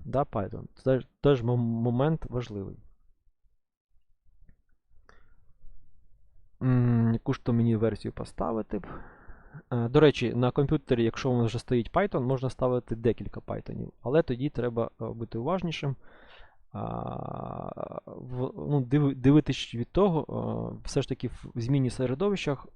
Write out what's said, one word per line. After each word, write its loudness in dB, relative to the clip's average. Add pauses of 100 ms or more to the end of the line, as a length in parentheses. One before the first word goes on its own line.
Да, -2
Python. -4 (120)
Це 2
ж -8 (140)
теж 6
мом-, 2
момент 2
важливий. -6 (3750)
М, 4
яку -2
ж -4
то 0
мені 4
версію 0
поставити -4
б? -10 (840)
Е, 0
до 6
речі, 6
на 2
комп'ютері, 2
якщо 0
у 2
вас 4
вже -2
стоїть 0
Python, 2
можна 0
ставити -2
декілька 0
Pythonів, -8 (100)
але 2
тоді -2
треба, -2 (120)
е, -6
бути -8
уважнішим. -2 (760)
А, -8 (1200)
в-, -8
ну, 0
диви-, 2
дивитись 4
від -4
того, 4
е, -4
все 0
ж -6
таки -4
в -12
зміні 2
середовищах -2